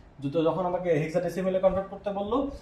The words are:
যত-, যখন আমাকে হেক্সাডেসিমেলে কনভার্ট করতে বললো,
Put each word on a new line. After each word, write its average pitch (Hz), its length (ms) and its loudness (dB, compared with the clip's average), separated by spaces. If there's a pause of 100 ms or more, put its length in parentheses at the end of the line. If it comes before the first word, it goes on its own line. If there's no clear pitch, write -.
(200)
যত-, 143 240 0
যখন 165 220 2
আমাকে 175 280 0
হেক্সাডেসিমেলে 175 680 0
কনভার্ট 190 300 2
করতে 208 200 -8
বললো, 214 420 -2 (100)